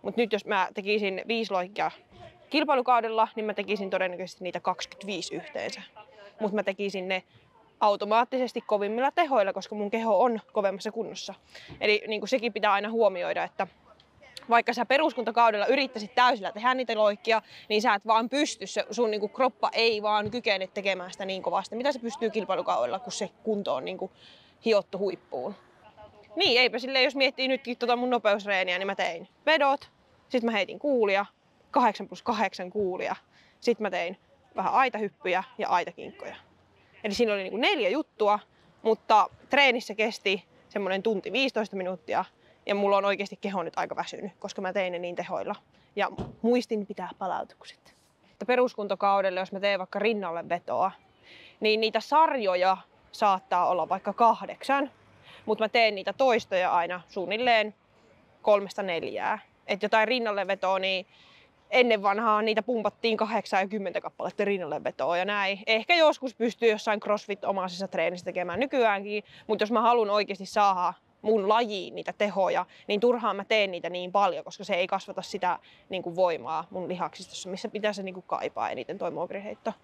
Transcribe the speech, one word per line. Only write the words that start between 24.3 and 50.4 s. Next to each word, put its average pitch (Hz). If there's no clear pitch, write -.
hiottu 202
huippuun. 180
Niin, 294
eipä 247
silleen, 262
jos 277
miettii 262
nytkin 254
tota 240
mun 247
nopeusreeniä, 202
niin 196
mä 202
tein 180
vedot, 285
sit 247
mä 233
heitin 202
kuulia, 208
kahdeksan 226
plus -
kahdeksan 202
kuulia, 185
sit -
mä 208
tein 180
vähän 190
aitahyppyjä 202
ja 202
aitakinkkoja. -
Eli 208
siinä 220
oli 196
niinku 185
neljä 269
juttua, 208
mutta 214
treenissä 262
kesti 208
semmonen 190
tunti 208
viisitoista 220
minuuttia, 185
ja 202
mulla 202
on 196
oikeesti 196
keho 190
nyt 165
aika 175
väsynyt, -
koska 202
mä 185
tein 185
ne 175
niin 175
tehoilla. 175
Ja 196
muistin 226
pitää 185
palautukset. -
Että -
peruskuntokaudelle, 196
jos 185
mä 190
teen 202
vaikka 185
rinnalle 190